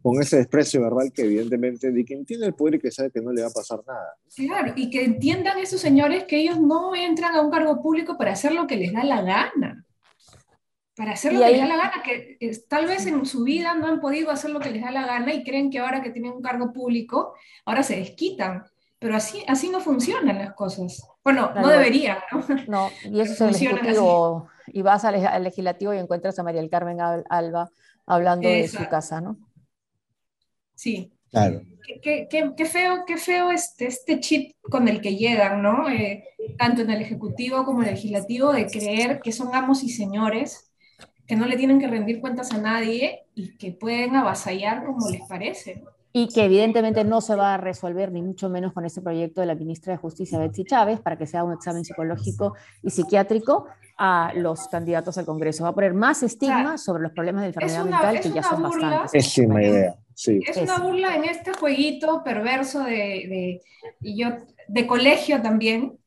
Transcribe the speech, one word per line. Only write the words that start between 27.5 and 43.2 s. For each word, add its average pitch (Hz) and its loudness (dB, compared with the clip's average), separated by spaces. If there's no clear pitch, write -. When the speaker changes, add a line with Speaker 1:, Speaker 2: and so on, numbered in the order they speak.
Speaker 3:
hablando 175 2
de 165 4
su 165 -10
Speaker 2:
Exacto. 170 -6
Speaker 3:
casa, 160 -2
¿no? 208 -10
Speaker 2:
Sí. 196 -6
Speaker 1:
Claro. 104 2
Speaker 2:
Qué, - -18
qué, 294 -2
qué, 302 0
qué 320 0
feo, 359 0
qué 339 -4
feo 359 0
este, - -4
este 277 -2
chip - 0
con 240 2
el 208 2
que 202 -2
llegan, 202 2
¿no? 240 2
Eh, 208 -2
tanto 240 2
en 220 0
el 214 0
ejecutivo 240 -4
como 240 0
en 208 0
el 190 -2
legislativo, 214 0
de 233 2
creer 220 -2
que 233 -4
son 247 -6
amos 262 2
y 233 -2
señores, 214 -4
que 226 -2
no 226 2
le 254 0
tienen 269 6
que 269 2
rendir 226 -2
cuentas 254 -6
a 220 -2
nadie 226 -2